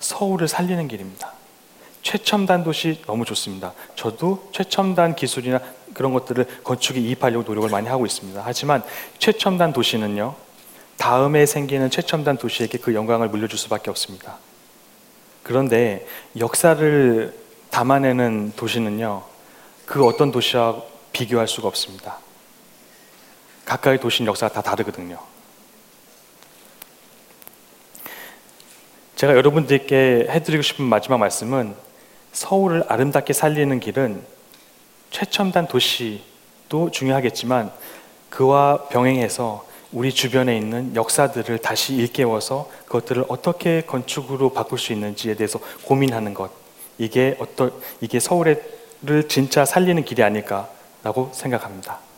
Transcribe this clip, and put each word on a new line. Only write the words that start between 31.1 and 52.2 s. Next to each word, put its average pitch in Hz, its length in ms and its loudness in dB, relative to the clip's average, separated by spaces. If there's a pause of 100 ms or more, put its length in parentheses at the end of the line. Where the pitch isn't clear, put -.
말씀은 107 560 0 (580)
서울을 185 560 2
아름답게 139 460 2
살리는 147 440 2
길은 110 460 -2 (840)
최첨단 180 580 0
도시도 - 1200 -4
중요하겠지만 123 800 0 (600)
그와 143 580 4
병행해서 120 800 0 (260)
우리 127 220 -2
주변에 127 420 2
있는 117 400 -4
역사들을 117 600 0
다시 - 360 -2
일깨워서 123 760 0 (160)
그것들을 123 420 -2
어떻게 165 540 0
건축으로 131 720 -2
바꿀 120 240 -4
수 - 160 -4
있는지에 104 400 -4
대해서 107 240 -2 (240)
고민하는 120 500 2
것, 95 180 -8 (460)
이게 127 420 2
어떤, 123 320 -2 (300)
이게 120 180 -2
서울을 160 440 2 (680)
진짜 135 380 4
살리는 175 400 2
길이 117 160 2
아닐까라고 107 1120 -4
생각합니다. 107 840 -6